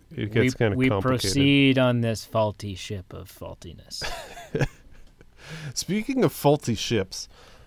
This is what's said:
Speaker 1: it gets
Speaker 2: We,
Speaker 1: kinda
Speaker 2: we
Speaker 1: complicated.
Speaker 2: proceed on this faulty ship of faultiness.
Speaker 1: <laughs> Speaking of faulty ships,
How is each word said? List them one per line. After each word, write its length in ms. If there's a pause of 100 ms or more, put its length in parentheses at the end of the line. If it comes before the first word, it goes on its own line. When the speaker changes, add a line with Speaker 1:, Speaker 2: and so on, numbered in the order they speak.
(160)
Speaker 1:
it 160
gets 220
Speaker 2:
We, 40
Speaker 1:
kinda 180
Speaker 2:
we 120
Speaker 1:
complicated. 320
Speaker 2:
proceed 580
on 220
this 240
faulty 500
ship 380
of 180
faultiness. 720 (520)
Speaker 1:
<laughs> 120 (1080)
Speaking 500
of 80
faulty 420
ships, 540 (380)